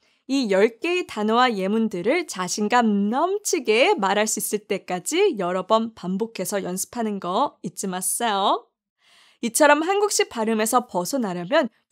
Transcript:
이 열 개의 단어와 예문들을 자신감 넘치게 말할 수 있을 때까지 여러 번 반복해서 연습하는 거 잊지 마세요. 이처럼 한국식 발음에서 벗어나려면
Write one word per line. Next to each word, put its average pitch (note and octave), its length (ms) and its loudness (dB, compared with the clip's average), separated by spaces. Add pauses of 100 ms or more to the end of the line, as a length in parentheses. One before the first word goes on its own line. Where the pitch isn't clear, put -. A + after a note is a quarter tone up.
(320)
이 C4 160 0
열 G3+ 300 4
개의 F4 300 -2
단어와 A3+ 480 2
예문들을 G#3+ 720 -2
자신감 G#3 840 0
넘치게 D#4+ 840 2
말할 G3+ 340 0
수 - 100 -4
있을 G#3 220 -4
때까지 G#3+ 800 -2
여러 F#3 260 -2
번 A3+ 300 2
반복해서 F#3+ 680 -4
연습하는 G3 560 -6
거 G3 460 -2
잊지 G3 240 -8
마세요. G3+ 760 0 (760)
이처럼 D4 420 4
한국식 G4+ 460 0
발음에서 A3+ 580 0
벗어나려면 F#3+ 840 -2 (240)